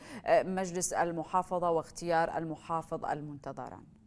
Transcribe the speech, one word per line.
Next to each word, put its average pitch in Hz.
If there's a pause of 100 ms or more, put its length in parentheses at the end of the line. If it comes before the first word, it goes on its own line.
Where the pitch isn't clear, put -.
(260)
آه، 175
مجلس 185
المحافظة 175
واختيار 165
المحافظ 160
المنتظران؟ 143 (240)